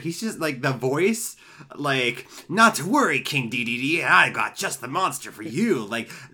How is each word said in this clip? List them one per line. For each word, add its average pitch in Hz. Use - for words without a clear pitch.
He's 165
just, 220
like, 147
the 135
voice, 143
like, 131
Not 220
to 139
worry, 196
King 127
D 120
D 117
D, 147
I 139
got 110
just -
the 120
monster 143
for 101
you. 139
Like, 113